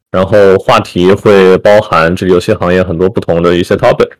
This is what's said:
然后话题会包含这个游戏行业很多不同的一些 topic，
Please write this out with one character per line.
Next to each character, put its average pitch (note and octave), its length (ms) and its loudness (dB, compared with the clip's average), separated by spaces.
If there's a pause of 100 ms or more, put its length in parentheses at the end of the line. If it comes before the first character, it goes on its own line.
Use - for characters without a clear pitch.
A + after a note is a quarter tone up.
然 F#2 160 -2
后 G2 320 2
话 A2+ 220 0
题 F2+ 320 -2
会 G2 460 2
包 G#2 240 2
含 E2 340 -2
这 F#2+ 100 -6
个 F#2 80 0
游 F2+ 60 2
戏 G#2+ 140 -4
行 F2 200 -2
业 F#2 80 0
很 F2 160 -6
多 F#2 120 0
不 G2 100 -6
同 E2+ 220 -2
的 F2 140 0
一 F2 80 -2
些 G2+ 120 -2
topic， - 340 0 (100)